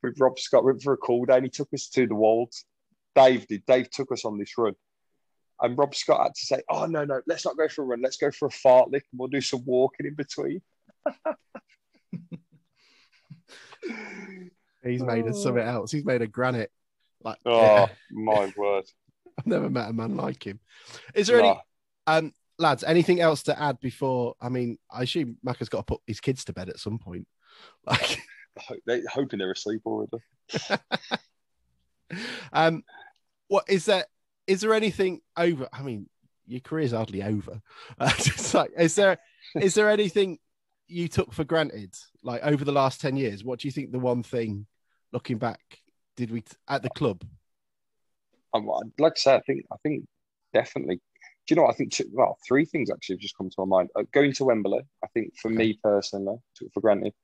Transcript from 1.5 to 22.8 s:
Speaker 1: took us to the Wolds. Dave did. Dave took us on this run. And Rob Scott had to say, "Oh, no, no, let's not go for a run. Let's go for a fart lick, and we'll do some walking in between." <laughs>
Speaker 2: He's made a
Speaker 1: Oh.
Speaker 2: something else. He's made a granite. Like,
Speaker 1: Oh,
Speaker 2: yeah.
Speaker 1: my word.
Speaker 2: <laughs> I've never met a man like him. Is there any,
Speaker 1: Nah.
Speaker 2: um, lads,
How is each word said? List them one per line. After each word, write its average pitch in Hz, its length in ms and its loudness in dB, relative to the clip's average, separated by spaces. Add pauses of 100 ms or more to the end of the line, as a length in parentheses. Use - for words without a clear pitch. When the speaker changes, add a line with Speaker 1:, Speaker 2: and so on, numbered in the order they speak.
Speaker 1:
took - 240 -8
us - 140 -8
to 127 180 2
the 113 80 -2
Wolds. 113 500 2 (500)
Dave 131 320 8
did. 101 200 -6
Dave 127 240 4
took 135 220 -6
us 113 120 -6
on 107 140 -4
this - 200 -8
run. 107 160 2 (880)
And 123 160 0
Rob 143 160 2
Scott 139 280 0
had - 120 0
to - 120 -10
say, 135 220 -2
"Oh, 156 160 -2
no, 160 220 -2
no, 135 200 -4
let's 160 200 -4
not 139 100 -4
go 156 100 2
for 151 160 -4
a 135 40 -4
run. 120 160 -4
Let's 131 160 -2
go 143 120 2
for 147 160 -4
a 131 40 0
fart 127 400 6
lick, 135 200 -2
and 127 80 -14
we'll 127 100 -6
do 139 120 -2
some 131 240 -4
walking 135 420 2
in 147 80 -6
between." 147 460 -6 (460)
<laughs> 269 60 -2 (3750)
Speaker 2:
He's 123 200 -4
made 117 240 -2
a 113 40 -2
Speaker 1:
Oh. - 20 -4
Speaker 2:
something 120 300 -2
else. 117 280 -4
He's 147 140 -4
made 123 180 0
a 113 40 -4
granite. 123 440 -4 (520)
Like, 110 220 -10
Speaker 1:
Oh, 117 160 4
Speaker 2:
yeah. 104 260 10 (240)
Speaker 1:
my 107 460 0
word. 101 280 -2 (280)
Speaker 2:
<laughs> - 260 -20
I've - 80 -6
never 156 220 0
met 120 220 -4
a - 20 -6
man 113 240 -4
like 135 300 -8
him. 104 140 -12 (540)
Is 202 120 2
there 240 140 6
any, 147 80 8
Speaker 1:
Nah. 95 120 2 (460)
Speaker 2:
um, 160 260 2 (260)
lads, 151 260 2